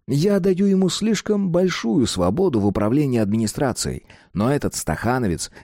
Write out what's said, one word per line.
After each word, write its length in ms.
Я 320
даю 260
ему 240
слишком 600
большую 560
свободу 540
в 60
управлении 520
администрацией, 840
но 180
этот 220
стахановец, 760